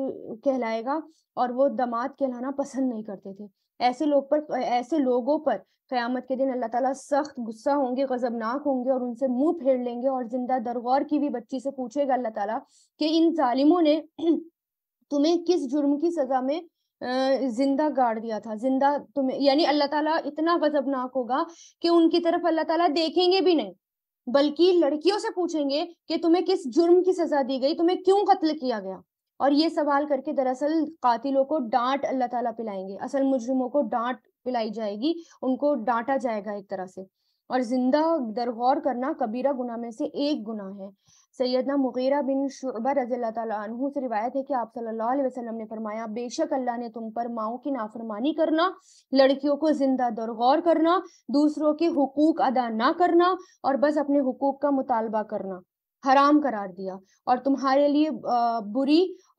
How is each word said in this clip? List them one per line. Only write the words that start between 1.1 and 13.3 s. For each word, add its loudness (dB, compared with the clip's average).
और 0
वो 2
दामाद -4
कहलाना -4
पसंद -4
नहीं -8
करते -12
थे। -16
ऐसे 0
लोग 2
पर, -2
ऐसे -2
लोगों 2
पर 0
क़यामत -4
के -2
दिन 0
अल्लाह -4
ताला 0
सख्त -4
गुस्सा -2
होंगे, 0
गजबनाक -4
होंगे -2
और 0
उनसे -4
मुंह 2
फेर 0
लेंगे। -4
और -2
जिंदा -2
दरगौर -2
की -2
भी 0
बच्ची -8
से -6
पूछेगा -2
अल्लाह -2
ताला -4
कि 0
इन 4